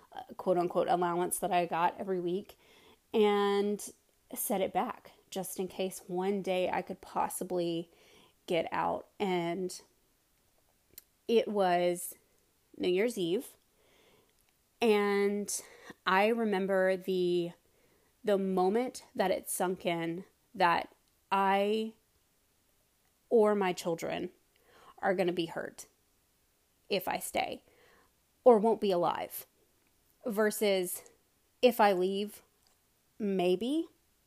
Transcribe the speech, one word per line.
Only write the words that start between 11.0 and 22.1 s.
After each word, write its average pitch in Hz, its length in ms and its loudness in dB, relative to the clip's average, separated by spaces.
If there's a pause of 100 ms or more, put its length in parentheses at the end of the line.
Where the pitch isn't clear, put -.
it 226 200 4
was 180 640 0 (640)
New - 100 -4
Year's 202 300 0
Eve. 185 300 -2 (1300)
And 202 720 2 (540)
I 190 220 4
remember 196 680 2
the, 180 560 0 (720)
the 208 140 2
moment 202 640 0 (120)
that 196 160 2
it - 180 -4
sunk 185 360 -4
in 170 400 -4 (280)
that 170 360 2 (420)
I 202 640 2 (1400)